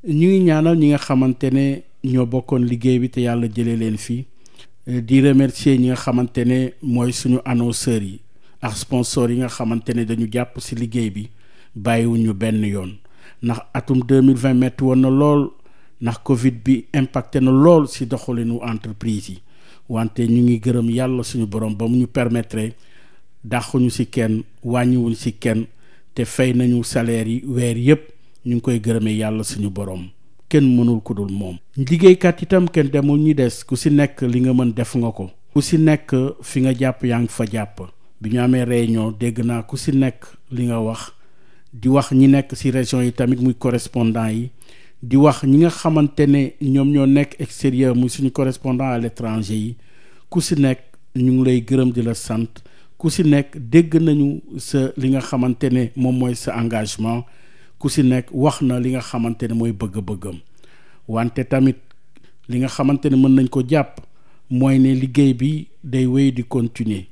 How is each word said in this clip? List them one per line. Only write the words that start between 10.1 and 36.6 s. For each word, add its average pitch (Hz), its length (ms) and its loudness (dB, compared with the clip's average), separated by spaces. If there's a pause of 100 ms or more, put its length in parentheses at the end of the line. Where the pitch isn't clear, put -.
jàpp 123 300 -6
ci - 140 -10
liggéey 113 360 -4
bi, 104 180 -10 (460)
bàyyiwuñu 117 600 0
benn 110 300 -2
yoon. 98 280 -6 (500)
Ndax 117 160 -4 (160)
atum 127 320 0
deux 135 160 6
mille 135 160 6
vingt 131 160 2
metti 127 300 0
woon 131 160 2
na 131 100 4
lool, 143 400 2 (500)
ndax 113 220 -4
covid 127 320 0 (100)
bi 131 280 2
impacté 135 480 -2
na 131 100 4
lool 147 380 6
ci - 180 -8
doxalinu 117 560 -6
entreprise 110 680 -6
yi. 92 80 -14 (500)
Wante 113 400 -4
ñu 120 140 4
ngi 120 180 4
gërëm 117 300 0
Yàlla 127 320 -2
suñu 113 240 -4
Borom 107 280 -6
ba 113 140 -4
mu 123 80 2
ñu 123 100 2
permettre, 117 680 -4 (680)
dàquñu 123 480 -2
ci 113 160 -4
kenn, 113 360 -2 (200)
wàññiwuñ 123 520 0
ci - 180 -6
kenn, 113 340 -2 (480)
te 123 100 -4
fay 127 300 -2
nañu 123 300 2
salaire 117 440 -2
yi 120 180 -4
weer 120 320 -2
yépp, 143 320 2 (360)
ñu 123 100 -2
ngi 117 60 0
koy 120 180 -2
gërëmee 110 360 0
Yàlla 110 280 -4
suñu 104 260 -6
Borom. 95 380 -10 (400)
Kenn 139 280 4
mënul 117 260 2
ku 120 120 -8
dul 101 180 -6
moom. 95 260 -8 (180)
Liggéeykat 170 640 4
itam 180 280 2
kenn 143 180 0
demul 143 300 2
ñi 151 160 2
des, 127 320 -2
ku 127 100 -2
ci 151 140 0
nekk 143 320 2
li 123 180 0
nga 127 140 2
mën 123 180 2
def 117 240 -6
nga 117 160 0
ko. 92 180 -10 (220)
Ku 147 80 4
ci 165 180 0
nekk 156 360 2 (260)
fi - 200 -4